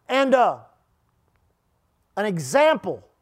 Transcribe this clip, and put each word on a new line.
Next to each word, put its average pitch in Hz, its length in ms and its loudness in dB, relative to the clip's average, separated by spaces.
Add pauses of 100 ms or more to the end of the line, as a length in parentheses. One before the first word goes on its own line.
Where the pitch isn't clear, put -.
And, 262 260 0
uh, 190 240 2 (1600)
an 202 60 -2
example 196 800 -2 (160)